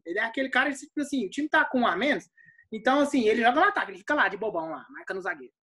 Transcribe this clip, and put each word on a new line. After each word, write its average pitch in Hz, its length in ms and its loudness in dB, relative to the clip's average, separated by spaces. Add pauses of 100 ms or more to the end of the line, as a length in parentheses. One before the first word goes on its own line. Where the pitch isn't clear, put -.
ele 175 140 -4
é 226 40 0
aquele 262 260 -2
cara 262 220 2
que, 269 60 -8
tipo - 240 -8
assim, 262 240 -2
o 180 40 -8
time 302 200 -4
tá 311 160 4
com 254 160 0
um 226 60 4
a 175 100 0
menos, 233 320 -2 (420)
então, 247 300 2
assim, 277 260 2
ele 220 140 4
joga 247 180 4
no 381 80 6
ataque, 403 240 -2
ele 185 60 -14
fica 294 180 -2
lá 214 140 2
de 196 80 -6
bobão 175 320 -4
lá, 143 200 -10
marca 269 240 -12
no 190 80 -6
zagueiro. 156 300 -10 (180)